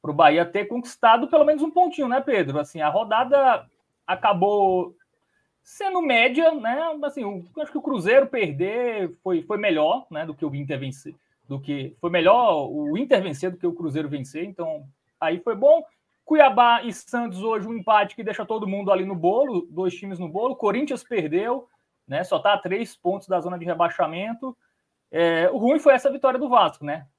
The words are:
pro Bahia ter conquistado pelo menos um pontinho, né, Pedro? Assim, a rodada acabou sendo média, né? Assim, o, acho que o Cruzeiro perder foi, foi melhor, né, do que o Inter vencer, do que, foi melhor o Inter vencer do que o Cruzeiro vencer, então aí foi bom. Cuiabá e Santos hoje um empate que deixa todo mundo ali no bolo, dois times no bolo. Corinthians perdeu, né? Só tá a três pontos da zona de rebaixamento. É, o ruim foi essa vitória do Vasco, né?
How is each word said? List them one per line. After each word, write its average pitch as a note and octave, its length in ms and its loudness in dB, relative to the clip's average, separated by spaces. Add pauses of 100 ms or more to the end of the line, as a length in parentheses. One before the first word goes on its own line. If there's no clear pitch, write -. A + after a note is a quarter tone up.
pro D#3 120 -6
Bahia D#3 300 6
ter G3+ 220 -4
conquistado A#3 600 0
pelo D4+ 180 4
menos D4+ 160 2
um D#4+ 80 -2
pontinho, E4+ 380 0
né, B3+ 120 0
Pedro? F3+ 380 -2
Assim, D3+ 240 -8
a D3+ 80 2
rodada A3+ 800 0 (380)
acabou F#3+ 880 0 (720)
sendo F#4+ 360 -4
média, C4 520 2
né? A#3+ 240 -4 (260)
Assim, C#4 200 -8
o, G3 220 -8 (160)
acho - 100 -10
que D4+ 60 -8
o - 40 -4
Cruzeiro B3+ 460 2
perder G3+ 960 -4
foi, F3 200 -2
foi G#3+ 140 -4
melhor, G#3 540 0
né, D#3+ 140 -8
do D#3 100 -12
que D#3+ 100 -8
o C#3 80 -6
Inter C#3+ 240 -8
vencer, C3 380 -12 (320)
do C#3 100 -8
que, C#3 440 -8
foi F3 80 -4
melhor F3+ 600 4
o D3+ 280 -4
Inter B3 260 2
vencer F3+ 260 -6
do F3+ 60 -8
que F3 100 -8
o E3+ 60 0
Cruzeiro D#3 380 -6
vencer, D3 340 -8
então D#3+ 420 -10 (320)
aí E3+ 220 -2
foi A3 160 -4
bom. D4 260 6 (440)
Cuiabá A#3+ 580 6
e A#3 80 -8
Santos G#3 500 -8
hoje G#3+ 240 -4
um A3+ 120 -10
empate G#3 360 2
que A3+ 120 -12
deixa G#3 200 -6
todo G#3+ 220 -6
mundo G3 240 -2
ali F#3+ 140 2
no G3 100 -8
bolo, F#3+ 560 0
dois F3+ 240 -4
times F#3+ 240 -12
no F3+ 80 -8
bolo. A3 300 -4
Corinthians A#3+ 440 -2
perdeu, G#3+ 680 -4 (360)
né? D3+ 200 -6
Só F3+ 140 -2
tá G3+ 160 2
a - 20 -6
três G3+ 400 -6
pontos F#3+ 320 -6
da F#3 100 0
zona F3 180 -6
de E3+ 60 -12
rebaixamento. F3+ 960 -4 (520)
É, E3+ 400 2
o - 80 -2
ruim B3+ 220 2
foi C#4 140 8
essa C#4 180 2
vitória C4 260 0
do C4+ 120 -4
Vasco, G3 340 2
né? D3 240 -8 (120)